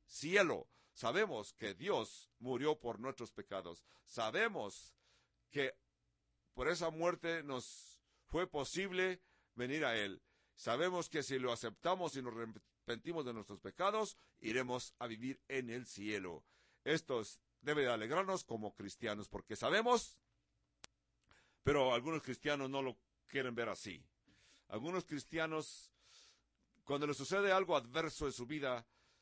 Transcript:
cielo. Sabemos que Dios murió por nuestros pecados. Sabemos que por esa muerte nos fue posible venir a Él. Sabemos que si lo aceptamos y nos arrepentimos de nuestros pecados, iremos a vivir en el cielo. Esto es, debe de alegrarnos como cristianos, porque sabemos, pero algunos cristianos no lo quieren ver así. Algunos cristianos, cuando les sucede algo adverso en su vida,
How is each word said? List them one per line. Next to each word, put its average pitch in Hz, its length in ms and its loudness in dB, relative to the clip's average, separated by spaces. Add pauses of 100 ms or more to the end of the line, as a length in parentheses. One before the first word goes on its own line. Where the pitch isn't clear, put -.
cielo. 165 600 4 (280)
Sabemos 131 580 0
que 104 220 -4
Dios 131 640 -2
murió 131 400 2
por 117 200 -4
nuestros 123 320 -6
pecados. 92 520 -8 (220)
Sabemos 127 880 -2 (560)
que 139 240 0 (800)
por 127 140 0
esa 165 200 2
muerte 165 540 0
nos - 580 -8 (240)
fue 175 220 0
posible 180 760 0 (320)
venir 135 320 0
a 117 100 4
Él. 101 280 -2 (320)
Sabemos 165 520 2
que 151 140 0
si 131 160 -2
lo 127 140 0
aceptamos 151 640 -2
y 135 80 -4
nos 120 100 -6
arrepentimos 117 920 -6
de 123 80 -4
nuestros 104 260 -10
pecados, 202 580 0 (220)
iremos 123 580 0
a 123 80 -6
vivir 120 420 -6
en 131 220 -2
el 120 160 -6
cielo. 98 580 -4 (400)
Esto 139 380 2
es, - 180 -10 (220)
debe 147 220 2
de 123 80 6
alegrarnos 160 520 2
como 107 320 -6
cristianos, 104 540 -4
porque 101 260 -8
sabemos, 220 640 2 (1400)
pero 135 300 6
algunos 139 280 0
cristianos 139 480 -2
no 139 120 0
lo 127 180 -4 (260)
quieren 127 300 -2
ver 117 140 0
así. 90 360 -6 (600)
Algunos 160 380 -4
cristianos, 156 840 -4 (920)
cuando 143 240 0
les 143 100 -2
sucede 190 340 2
algo 180 260 6
adverso 143 500 -2
en 127 60 -2
su 120 120 -6
vida, 131 400 -4 (360)